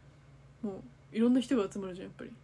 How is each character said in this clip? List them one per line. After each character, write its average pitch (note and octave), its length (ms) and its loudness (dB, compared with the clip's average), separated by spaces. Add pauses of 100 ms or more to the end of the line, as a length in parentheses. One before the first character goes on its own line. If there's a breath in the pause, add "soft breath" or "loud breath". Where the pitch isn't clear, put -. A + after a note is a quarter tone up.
(640 loud breath)
も G3 200 -6 (300)
う - 40 -10
い A3 40 2
ろ A#3 80 6
ん B3 60 6
な C4 60 6
人 B3+ 160 0
が G3 140 2
集 - 80 -10
ま F#3+ 100 -6
る F#3 60 -10
じ F#3 60 -12
ゃ G3 40 -10
ん、 G3 40 -12
や - 40 -16
っ - 40 -20
ぱ - 80 -14
り。 - 80 -14 (120)